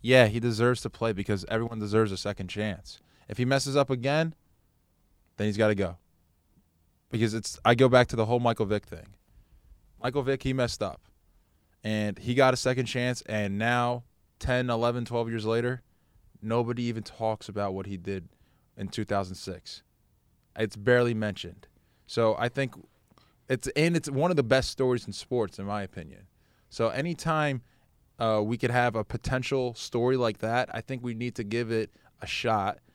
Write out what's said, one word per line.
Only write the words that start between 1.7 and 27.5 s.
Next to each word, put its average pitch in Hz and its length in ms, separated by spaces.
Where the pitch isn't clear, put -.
deserves 104 340
a 95 40
second 98 320
chance. 104 520
If 107 80
he 123 80
messes 135 320
up 135 140
again, 143 440
then 101 120
he's 101 80
gotta 107 180
go. 92 240
Because 110 240
it's, - 300
I 120 100
go 127 140
back 123 200
to - 80
the 110 100
whole 120 140
Michael 117 260
Vick 104 200
thing. 80 280
Michael 135 200
Vick, 131 200
he 131 100
messed 123 300
up. 95 180
And 107 360
he 123 160
got 131 200
a - 20
second 127 300
chance, 123 360
and 101 360
now, 120 460
ten, 127 320
eleven, 120 340
twelve 117 240
years 113 160
later, 117 380
nobody 117 440
even 113 180
talks 110 460
about 101 260
what 98 120
he 101 120
did 90 300
in 98 120
two - 160
thousand 98 300
six. - 480
It's 110 200
barely 120 360
mentioned. 104 560
So 113 320
I 120 100
think 131 260
it's, 131 280
and 165 200
it's 156 140
one 143 200
of 180 60
the 143 60
best 123 280
stories 127 360
in 104 60
sports, 110 460
in 98 80
my 101 160
opinion. 95 440
So 113 180
anytime, 151 720